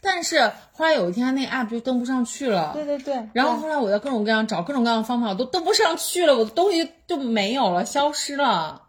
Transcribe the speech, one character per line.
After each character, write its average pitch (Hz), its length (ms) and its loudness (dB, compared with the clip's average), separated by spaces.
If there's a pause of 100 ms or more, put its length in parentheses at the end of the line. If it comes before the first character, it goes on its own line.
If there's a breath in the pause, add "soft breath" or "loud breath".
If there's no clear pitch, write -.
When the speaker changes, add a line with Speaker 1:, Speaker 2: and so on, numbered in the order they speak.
Speaker 1:
但 370 160 0
是 269 300 2 (220 loud breath)
后 320 100 -2
来 320 80 4
有 208 180 2
一 180 40 -4
天 247 200 0
那 269 140 -2
app 247 220 -2
就 233 100 -4
登 254 180 -2
不 247 80 -2
上 254 200 0
去 269 240 -6
了。 170 240 0
Speaker 2:
对， 302 100 -6
对， 285 160 -4
对。 269 320 -6
Speaker 1:
然 247 140 2
后 240 100 2
后 302 140 -6
来 302 80 -2
我 240 120 0
在 202 80 2
各 208 120 -4
种 226 160 -2
各 220 60 0
样 220 140 2
找 190 160 -4
各 220 120 -4
种 262 100 0
各 233 60 2
样 226 80 2
的 220 80 0
方 240 160 -2
法， 226 80 -2
我 190 40 -2
都 214 120 -2
登 349 180 -2
不 359 100 2
上 381 220 2
去 349 300 -2
了， 277 120 6
我 226 60 2
的 220 80 -4
东 370 220 2
西 330 160 0 (180)
就 349 80 -2
没 226 380 -2
有 254 160 2
了， 180 160 0
消 285 260 0
失 294 240 -6
了。 196 540 0